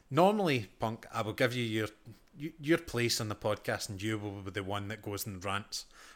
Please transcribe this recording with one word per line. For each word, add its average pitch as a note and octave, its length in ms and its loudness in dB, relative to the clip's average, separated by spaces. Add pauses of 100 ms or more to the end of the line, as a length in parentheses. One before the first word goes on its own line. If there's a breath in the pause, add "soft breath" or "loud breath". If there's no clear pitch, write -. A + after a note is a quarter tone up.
normally, E3 600 4 (100)
Punk, A2+ 340 -2
I A2+ 80 0
will G#2+ 120 -2
give B2 220 2
you B2 80 0
your, A2 240 2 (500)
y-, D3 220 -8
your D#3 200 4
place A#2+ 420 2
on G#2+ 80 -2
the G#2 60 -4
podcast, G#2+ 520 -2
and G2 140 -6
you A2 160 0
will G2+ 240 -6
be F#2+ 100 -8
the G2+ 120 -4
one G2+ 260 -2
that G#2+ 120 -8
goes G2+ 240 -4
and F#2+ 200 -8
rants. G2+ 400 -4 (300 loud breath)